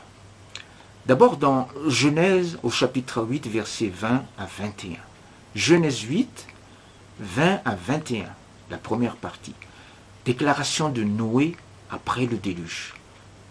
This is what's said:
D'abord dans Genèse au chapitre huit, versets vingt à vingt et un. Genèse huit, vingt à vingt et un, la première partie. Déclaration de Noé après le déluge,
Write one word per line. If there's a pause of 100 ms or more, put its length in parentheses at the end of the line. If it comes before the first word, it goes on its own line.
(1080)
D'abord
dans (200)
Genèse
au
chapitre
huit,
versets
vingt (140)
à
vingt
et
un. (500)
Genèse
huit, (720)
vingt
à
vingt
et
un, (360)
la
première
partie. (680)
Déclaration
de
Noé (340)
après
le
déluge, (560)